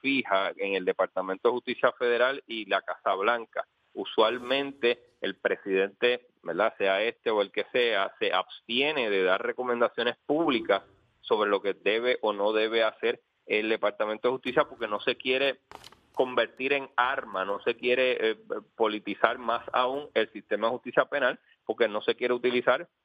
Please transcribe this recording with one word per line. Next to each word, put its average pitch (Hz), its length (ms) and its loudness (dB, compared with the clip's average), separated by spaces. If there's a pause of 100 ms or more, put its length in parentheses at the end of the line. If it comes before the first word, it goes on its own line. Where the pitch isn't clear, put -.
fija 101 560 0
en 98 180 -2
el 92 100 -2
Departamento 95 640 -2
de 120 40 4
Justicia 123 400 -2
Federal 123 520 0
y 110 200 -8
la 98 180 0
Casa 98 320 -2
Blanca. 117 500 -2 (280)
Usualmente 123 1080 0 (200)
el 98 140 -4
presidente, 98 920 0 (160)
¿verdad?, 90 340 0
sea 98 240 2
este 117 300 -2
o 107 100 4
el 98 100 -2
que 101 200 -4
sea, 113 480 0
se 98 120 0
abstiene 123 800 -2
de 95 140 2
dar 92 200 2
recomendaciones 120 720 -2 (100)
públicas 143 560 0 (380)
sobre 107 280 0
lo 98 140 2
que 98 100 0
debe 117 480 0
o 107 120 0
no 101 200 0
debe 110 300 2
hacer 113 380 -2 (260)
el 107 220 0
Departamento 107 580 -2
de 123 60 2
Justicia 131 320 0
porque - 220 -6
no 104 120 -4
se 123 180 -2
quiere 131 440 -2 (520)
convertir 127 600 0
en 135 240 -2
arma, 120 480 0
no 98 160 -4
se 120 160 0
quiere, 123 540 2
eh, 107 60 -6 (380)
politizar 107 600 0
más 117 340 -4
aún 127 420 -2
el 110 200 0
sistema 107 340 -4
de 120 60 -2
justicia 127 320 -2
penal 139 340 -2 (260)
porque 113 220 0
no 107 140 -6
se 117 140 0
quiere 123 180 0
utilizar 123 560 0 (160)